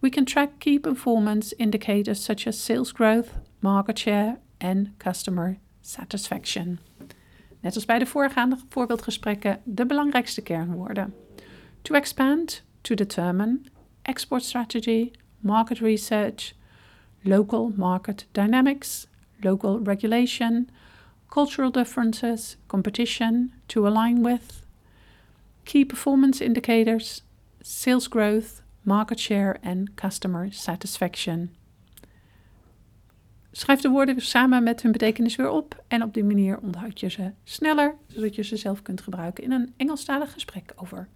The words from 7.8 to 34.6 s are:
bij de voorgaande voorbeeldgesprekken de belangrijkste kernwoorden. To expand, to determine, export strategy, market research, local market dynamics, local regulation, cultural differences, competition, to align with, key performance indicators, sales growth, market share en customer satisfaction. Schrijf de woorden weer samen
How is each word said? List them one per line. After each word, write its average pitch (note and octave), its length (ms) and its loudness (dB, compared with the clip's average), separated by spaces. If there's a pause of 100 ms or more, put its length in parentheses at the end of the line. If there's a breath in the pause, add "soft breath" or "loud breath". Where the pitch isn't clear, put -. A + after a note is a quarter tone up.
bij A#3 140 2
de B3+ 60 2
voorgaande C4 520 0 (120)
voorbeeldgesprekken A3 960 -2
de A#3+ 220 -2
belangrijkste C#4 560 0
kernwoorden. F3+ 720 -4 (680 loud breath)
To - 120 -6
expand, C#4+ 720 0 (180)
to - 140 -2
determine, G3+ 640 0 (420)
export - 420 -4
strategy, A#3 680 -2 (280)
market A3 400 0
research, G#3+ 720 0 (680 soft breath)
local G#3 540 2
market F#3+ 560 -2
dynamics, C4 760 2 (320)
local G3 440 0
regulation, A#3 840 0 (580 soft breath)
cultural C#4+ 440 0
differences, A#3+ 840 -2 (100)
competition, A3+ 840 0 (120)
to G#3+ 200 2
align A3+ 380 4
with, - 420 -2 (1000 soft breath)
key C#4 220 4
performance C4+ 580 2
indicators, A3+ 800 2 (380)
sales B3+ 460 0
growth, A3 560 0 (180)
market G#3+ 380 0
share G3 420 0
en F#3 340 -4
customer F#3+ 580 -4
satisfaction. F3 1000 -4 (2000 soft breath)
Schrijf C#4 300 2
de C#4+ 80 2
woorden C4+ 260 2
weer B3+ 80 -4
samen B3+ 400 4